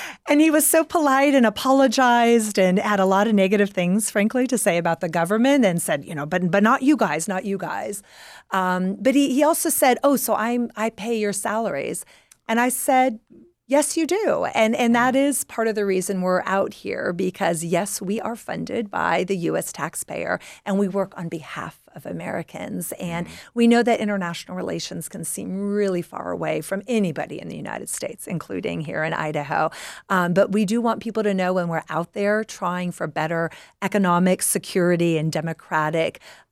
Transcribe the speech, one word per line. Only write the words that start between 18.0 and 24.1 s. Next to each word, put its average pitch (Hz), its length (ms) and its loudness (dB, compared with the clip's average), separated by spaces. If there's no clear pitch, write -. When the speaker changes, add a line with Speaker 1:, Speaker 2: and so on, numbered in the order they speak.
Speaker 1:
we 202 220 -4
are 226 140 -6
funded 196 540 -8
by 175 340 0
the 190 120 -2
U 160 220 -2
S - 120 -6
taxpayer, - 680 -6
and 196 140 -2
we 202 100 0
work 190 300 -4
on 170 100 -8
behalf 156 500 -12
of 160 100 -16
Americans. 180 920 -10
And 170 300 -6
Speaker 2:
Mm. - 20 -18
Speaker 1:
we 233 140 4
know 233 160 6
that 226 160 2
international 185 560 -4